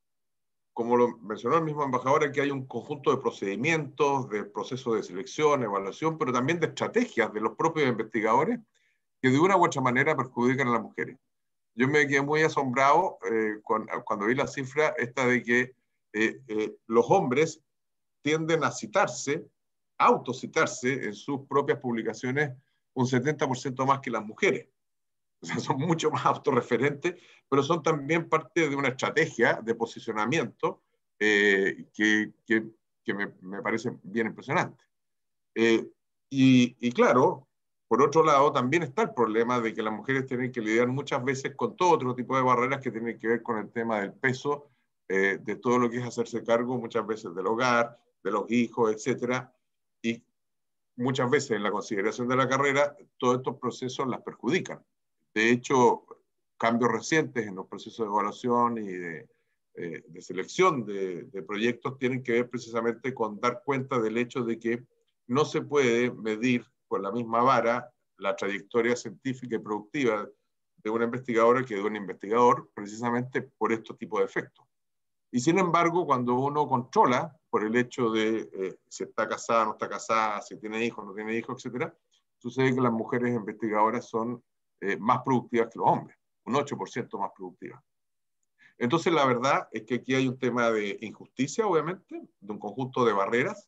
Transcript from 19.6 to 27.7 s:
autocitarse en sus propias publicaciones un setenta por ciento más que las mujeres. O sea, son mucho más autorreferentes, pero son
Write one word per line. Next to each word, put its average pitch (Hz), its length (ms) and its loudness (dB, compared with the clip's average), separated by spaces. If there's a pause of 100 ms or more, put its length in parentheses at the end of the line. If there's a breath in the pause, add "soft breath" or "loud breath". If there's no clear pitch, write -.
autocitarse 135 1080 0
en 104 80 -6
sus 135 340 -8
propias 139 320 0
publicaciones 123 720 -4 (460 soft breath)
un 123 100 0
setenta 135 380 0
por 127 120 -2
ciento 131 280 -4
más 135 140 2
que 131 100 -10
las 110 140 -4
mujeres. 107 460 -2 (720)
O - 40 -16
sea, - 140 -6
son - 200 -2
mucho 160 300 0
más 135 160 -4
autorreferentes, 139 960 0 (280 soft breath)
pero 139 120 4
son 151 220 0